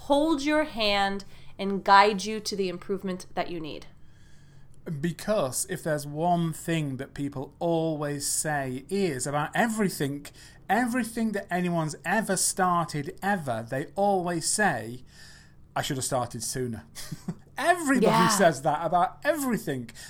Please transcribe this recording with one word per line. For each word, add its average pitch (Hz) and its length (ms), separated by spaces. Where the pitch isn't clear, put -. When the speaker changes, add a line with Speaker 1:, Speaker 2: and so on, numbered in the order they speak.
Speaker 1:
hold 285 360
your 302 220
hand 202 600
and 196 260
guide 196 400
you 220 160
to 214 160
the 190 120
improvement 185 680
that 175 160
you 175 100
need. 151 260
Speaker 2:
Because 165 680
if 180 140
there's 151 220
one 165 460
thing 156 440
that 131 180
people 143 440
always 156 680
say 139 600
is 165 380
about 147 280
everything, 170 720
everything 226 640
that 196 200
anyone's 170 420
ever 196 320
started, 170 840
ever, 143 460
they 131 260
always 180 540
say, 127 560
"I 135 60
should 135 160
have 127 60
started 123 380
sooner." 123 460
<laughs> - 680
Everybody 285 480
Speaker 1:
Yeah. 226 220
Speaker 2:
says 175 340
that 156 220
about 175 380
everything. 240 680